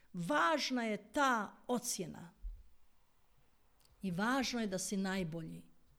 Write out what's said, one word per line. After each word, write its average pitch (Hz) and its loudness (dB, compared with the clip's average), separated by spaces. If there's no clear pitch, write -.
Važna 254 2
je 208 -4
ta 247 2
ocjena. 170 -4
I 196 -2
važno 233 0
je 220 0
da 190 -2
si 196 -4
najbolji. 170 -2